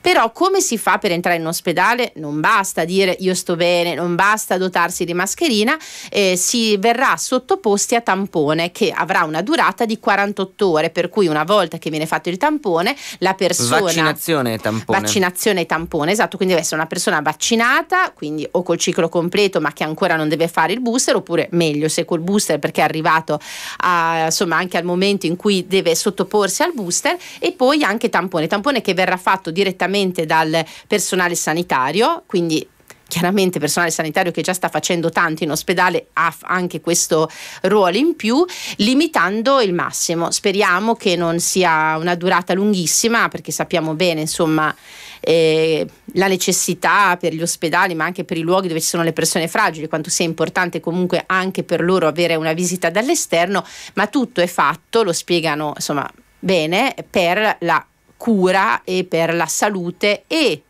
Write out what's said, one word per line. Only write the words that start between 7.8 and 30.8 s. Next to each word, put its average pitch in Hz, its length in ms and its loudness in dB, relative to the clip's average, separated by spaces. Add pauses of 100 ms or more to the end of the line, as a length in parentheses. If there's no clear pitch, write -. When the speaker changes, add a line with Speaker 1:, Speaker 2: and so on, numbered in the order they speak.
Speaker 1:
a 233 60 2
tampone 175 720 0
che 180 240 0
avrà 175 280 0
una 156 180 -2
durata 214 420 0
di 220 140 -2
quarantotto 202 720 0
ore, 156 180 2
per 165 220 -2
cui 202 160 2
una 151 180 2
volta 180 320 2
che 160 140 -8
viene 156 160 -4
fatto 160 240 -4
il 185 80 -4
tampone 277 580 0 (220)
la 190 160 0
persona 165 720 0
Speaker 2:
Vaccinazione 147 480 0
e 104 40 -6
tampone. 107 420 -2
Speaker 1:
Vaccinazione 180 640 0
e 165 40 -4
tampone, 165 460 -2
esatto, 208 240 0
quindi 185 180 0
deve 156 100 0
essere 156 160 -2
una 160 80 -2
persona 175 320 -2
vaccinata, 254 920 0
quindi 151 380 -6
o 180 100 0
col 175 160 0
ciclo 165 300 0
completo 180 520 0
ma 151 120 0
che - 100 -6
ancora 165 320 0
non 156 140 0
deve 156 180 0
fare 170 260 0
il 240 80 -4
booster, 254 360 0
oppure 170 340 0
meglio 156 380 2
se 160 160 -2
col 165 160 0
booster 202 400 0
perché - 220 -2
è - 20 4
arrivato 156 560 0 (380)
a, 165 480 2
insomma, 165 320 0
anche 180 180 -2
al 170 80 -2
momento 190 420 0
in 165 80 0
cui 190 320 0
deve 170 300 2
sottoporsi 196 680 0
al 349 100 0
booster, 262 440 -2 (240)
e - 100 0
poi 294 320 2
anche 220 260 0
tampone, 175 380 0
tampone 214 340 0
che 185 140 -2
verrà 185 220 0
fatto 190 340 0
direttamente 185 720 0
dal 160 400 2 (220)